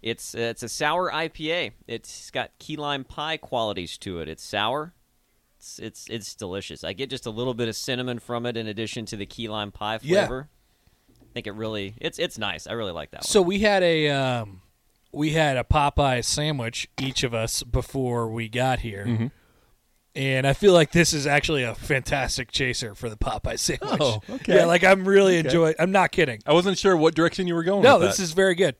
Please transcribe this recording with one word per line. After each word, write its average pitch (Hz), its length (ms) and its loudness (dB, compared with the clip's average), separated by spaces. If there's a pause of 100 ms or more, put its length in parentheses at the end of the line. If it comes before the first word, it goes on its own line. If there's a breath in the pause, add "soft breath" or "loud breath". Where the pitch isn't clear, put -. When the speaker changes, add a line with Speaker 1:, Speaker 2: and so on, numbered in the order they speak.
Speaker 1:
it's, 113 320 -8
uh, 113 40 -8
it's 117 220 -4
a 117 80 -10
sour 160 420 0
I 160 180 -4
P 156 220 -6
A. 165 200 -4 (160)
It's - 420 -14
got 123 300 -6
key - 160 -12
lime 143 280 -4
pie 156 340 -6
qualities 104 640 -4
to 90 200 -8
it. 76 100 -8
It's 78 140 -12
sour. 127 500 -4 (640)
It's, - 220 -20
it's, - 320 -14
it's 110 240 -10
delicious. 95 480 -10
I 85 100 -8
get 123 160 -8
just 127 160 -10
a 117 60 -8
little 120 240 -4
bit 113 120 -4
of 110 80 -6
cinnamon 127 440 -6
from 120 260 -8
it 120 120 -4
in 113 100 -6
addition 107 400 -8
to 117 100 -10
the 101 80 -8
key 113 220 -12
lime 107 240 -6
pie 107 320 -6
Speaker 2:
Yeah. 170 240 2
Speaker 1:
flavor. 131 200 -10 (720)
I - 140 -20
think 120 140 -8
it 101 80 -10
really, 107 440 -6
it's, - 200 -8
it's - 180 -4
nice. 95 300 -6
I 90 60 -8
really 110 180 -6
like 80 200 -10
that - 140 -12
Speaker 2:
So 208 160 4
Speaker 1:
one. 175 60 4
Speaker 2:
we 196 140 0
had 208 200 4
a, 160 300 2
um, 120 500 -2 (500)
we 151 200 -2
had 151 260 2
a 120 60 -2
Popeye 143 600 2
sandwich, 139 640 -4 (140)
each 135 220 -2
of 120 100 -2
us, 113 300 -4
before 120 640 -2
we 113 180 -4
got 123 340 0
here. 101 260 -8
Speaker 3:
Mm-hmm. 113 200 0 (880)
Speaker 2:
And 135 320 0
I 139 60 4
feel 190 220 6
like 165 180 6
this 165 220 4
is 143 120 -2
actually 143 380 0
a 117 100 -4
fantastic 131 800 -2
chaser 123 440 -4
for - 120 -10
the 110 80 -8
Popeye 113 420 -4
sandwich. 208 440 -2
Speaker 3:
Oh, 113 280 0
okay. 208 280 2
Speaker 2:
Yeah, 170 80 8
like, 170 180 4
I'm 190 240 6
really 196 320 6
Speaker 3:
Okay. 160 80 0
Speaker 2:
enjoying, 160 320 4
I'm 180 140 2
not 185 180 4
kidding. 127 340 0
Speaker 3:
I 147 60 2
wasn't 180 260 4
sure 190 200 4
what 160 180 4
direction 170 320 2
you 170 80 -2
were 170 80 -2
going 196 200 2
Speaker 2:
No, 247 140 10
Speaker 3:
with 180 120 4
Speaker 2:
this - 80 -2
Speaker 3:
that. 196 60 -2
Speaker 2:
is 160 100 -6
very 190 220 4
good. 165 240 2